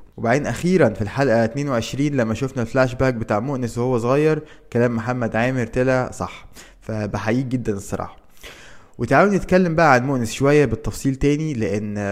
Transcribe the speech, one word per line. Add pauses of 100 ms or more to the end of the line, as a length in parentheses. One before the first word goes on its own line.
(180)
وبعدين
أخيرًا
في
الحلقة
اتنين
وعشرين
لما
شفنا
الفلاش
باك
بتاع
مؤنس
وهو
صغير، (300)
كلام
محمد
عامر
طلع
صح، (340)
فبحييك
جدًا
الصراحة. (800)
وتعالوا
نتكلم
بقى
عن
مؤنس
شوية
بالتفصيل
تاني،
لأن (180)